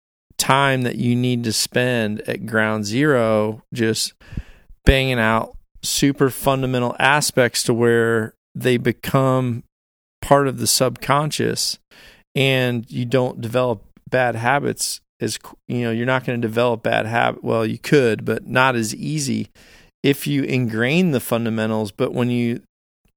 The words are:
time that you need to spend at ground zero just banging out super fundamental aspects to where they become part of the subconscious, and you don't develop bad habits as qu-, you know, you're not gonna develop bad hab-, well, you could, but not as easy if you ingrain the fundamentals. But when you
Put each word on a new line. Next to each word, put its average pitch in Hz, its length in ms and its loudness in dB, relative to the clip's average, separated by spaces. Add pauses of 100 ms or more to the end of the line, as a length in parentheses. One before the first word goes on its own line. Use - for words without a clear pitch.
(380)
time 135 440 2
that 120 160 -4
you 123 180 0
need 123 300 -2
to 107 80 -2
spend 120 680 -2
at - 240 -6
ground 107 400 0
zero 110 760 2 (120)
just 113 400 -2 (720)
banging 131 340 4
out 113 360 0 (260)
super 139 480 2
fundamental 131 680 -2
aspects 135 640 2
to 123 100 2
where 117 600 2 (200)
they 123 220 0
become 127 880 0 (580)
part 143 280 4
of 123 80 -6
the 117 100 -4
subconscious, 131 1120 -2 (560)
and 127 560 0
you 123 140 -4
don't 127 340 0
develop 120 420 -2 (280)
bad 123 260 0
habits 123 640 -2 (200)
as 110 200 -4
qu-, - 180 -20 (100)
you 123 140 -4
know, 117 80 -2
you're 117 160 -2
not 131 200 0
gonna 123 120 -4
develop 117 460 0
bad 113 240 0
hab-, 117 340 0
well, 113 240 0
you 113 140 -4
could, 120 440 2
but 113 220 -4
not 127 300 2
as 110 180 -2
easy 139 560 -4 (540)
if 139 240 0
you 143 160 0
ingrain 127 680 0
the 123 80 2
fundamentals. 110 720 -2
But 127 220 -4
when 123 160 -2
you 120 320 -2 (560)